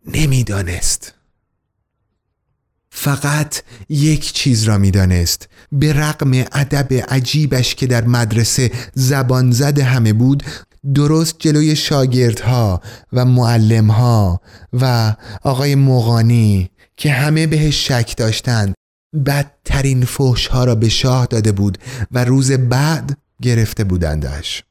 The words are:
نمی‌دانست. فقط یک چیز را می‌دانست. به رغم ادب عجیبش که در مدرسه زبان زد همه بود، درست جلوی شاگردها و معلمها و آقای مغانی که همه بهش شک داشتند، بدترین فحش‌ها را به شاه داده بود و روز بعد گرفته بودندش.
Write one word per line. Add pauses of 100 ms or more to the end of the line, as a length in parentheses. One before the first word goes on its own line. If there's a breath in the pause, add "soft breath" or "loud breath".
نمی‌دانست. (1800)
فقط (280 loud breath)
یک
چیز
را
می‌دانست. (220 soft breath)
به
رغم (200)
ادب (160)
عجیبش
که
در
مدرسه (220 loud breath)
زبان
زد
همه
بود، (520 loud breath)
درست
جلوی
شاگردها (320 loud breath)
و
معلمها (320 loud breath)
و (260 loud breath)
آقای
مغانی (280 soft breath)
که
همه
بهش
شک
داشتند، (520)
بدترین
فحش‌ها
را
به
شاه
داده
بود (340 loud breath)
و
روز
بعد (240)
گرفته
بودندش.